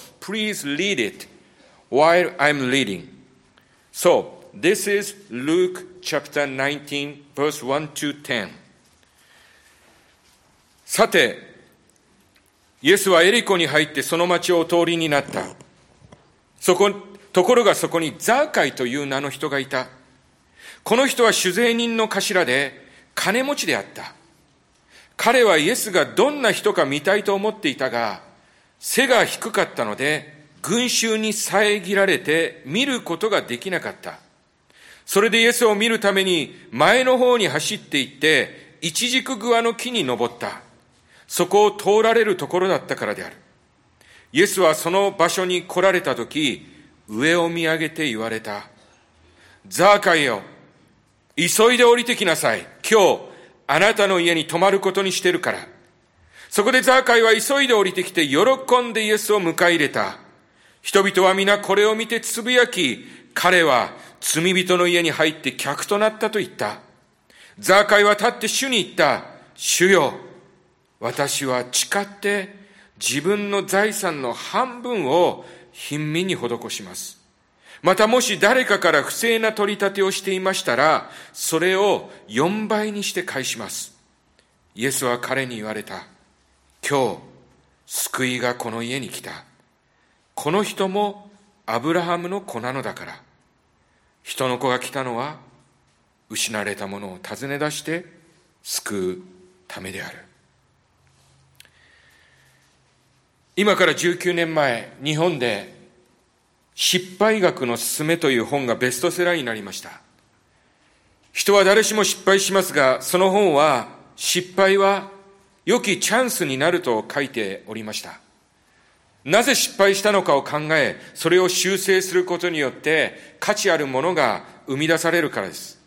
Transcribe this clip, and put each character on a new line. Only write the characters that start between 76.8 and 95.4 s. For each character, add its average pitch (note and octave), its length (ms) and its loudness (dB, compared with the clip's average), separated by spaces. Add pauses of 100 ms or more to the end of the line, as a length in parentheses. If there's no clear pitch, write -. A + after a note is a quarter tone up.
ま F2+ 120 -16
す。 - 240 -14 (640)
ま F3+ 160 2
た G#3+ 100 4
も A#3+ 140 4
し A3+ 180 -2
誰 A#3 260 4
か G3+ 140 2
か F3 140 2
ら D3 100 4
不 - 100 -6
正 A3+ 260 0
な A3 140 0
取 G#3 240 -2
り G3+ 40 -18
立 G3 140 0
て G3 80 0
を F#3+ 100 2
し - 80 -6
て G3 120 -4
い F#3 60 -2
ま F#3 140 0
し - 100 -4
た A#2+ 140 0
ら、 C#3+ 340 2 (220)
そ - 260 -4
れ F3+ 180 2
を F#3+ 340 0 (180)
四 F#3+ 400 -2
倍 G#3+ 240 -2
に G3+ 100 -8
し - 120 -6
て F3+ 80 -4
返 C3+ 220 -8
し - 140 -6
ま G2+ 120 -12
す。」 - 260 -12 (800)
イ A2 80 -4
エ C3+ 80 0
ス C3 140 -4
は B2 120 0
彼 C3 280 -4
に B2 100 -10
言 G#2+ 80 -10
わ G#2+ 80 -8
れ G#2+ 100 -8
た。 G2 220 -14 (840)
「今 C3 260 0
日、 D2+ 40 -14 (680)
救 - 400 -6
い B2 140 -4
が A#2+ 160 -2
こ A#2+ 160 -10
の A#2 100 -8
家 B2 160 -6
に A#2 100 -10
来 - 120 -12
た。 - 240 -16 (880)
こ - 160 -4
の G3 140 0
人 G3 240 -4
も G3+ 420 -4 (340)
ア A2+ 140 -4
ブ C#3+ 140 -2
ラ F3 100 2
ハ E3+ 160 -2
ム F3 100 -8
の F#3 120 -6
子 - 200 -12
な B2 120 -8
の C3 100 -8
だ G#2+ 120 -8
か F2+ 100 -16
ら。」 - 160 -18 (1000)
人 - 260 -4
の B2 100 -2
子 C3 100 -2
が B2 100 0
来 B2 120 -8
た C3+ 140 -8
の B2 120 -6
は、 C#3 220 -8 (880)